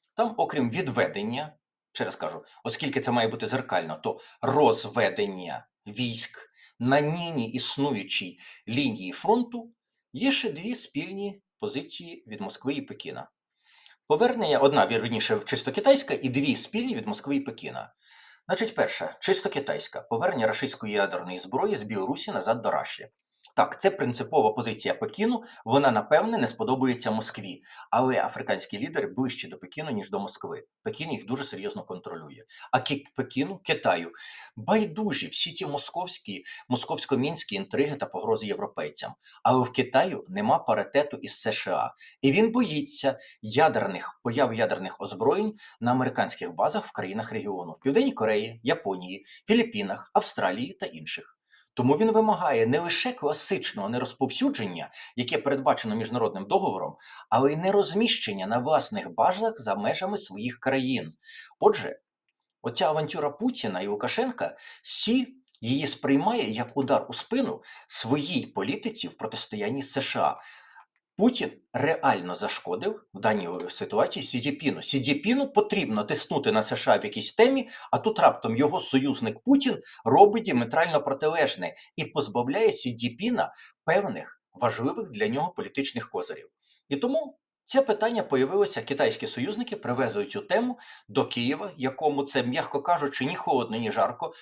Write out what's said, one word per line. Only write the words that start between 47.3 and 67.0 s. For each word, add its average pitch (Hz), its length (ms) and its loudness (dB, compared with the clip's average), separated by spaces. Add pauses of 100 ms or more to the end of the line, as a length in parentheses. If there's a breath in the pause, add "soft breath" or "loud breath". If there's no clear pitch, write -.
регіону. 92 400 -6
В - 80 -18
Південній 143 320 4
Кореї, 110 500 0
Японії, 95 640 -4 (220 loud breath)
Філіппінах, 220 680 0
Австралії 113 580 0
та - 140 -8
інших. - 460 -10 (440 soft breath)
Тому 131 200 6
він 220 140 4
вимагає 175 560 4
не 139 140 4
лише 175 320 0
класичного 147 760 -2
нерозповсюдження, 135 1000 -2 (260 loud breath)
яке - 220 0
передбачено 127 580 0
міжнародним 110 500 -2
договором, 113 500 -2 (340 loud breath)
але 135 220 6
й 156 40 -2
нерозміщення 196 880 2
на 123 120 0
власних 151 560 0
базах 190 460 2
за 107 140 -2
межами 160 440 -2
своїх - 420 -6
країн. 127 520 0 (480 loud breath)
Отже, - 400 2 (600)
оця 120 240 0
авантюра 151 440 0
Путіна 214 500 -2
і 196 60 -4
Лукашенка, 233 720 -2 (260 loud breath)
Сі 247 460 2 (320)
її 135 260 0
сприймає 160 640 2
як 117 260 -6
удар 127 320 2